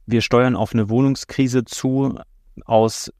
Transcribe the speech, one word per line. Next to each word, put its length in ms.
wir 140
steuern 340
auf 180
eine 160
Wohnungskrise 760
zu 520
aus 560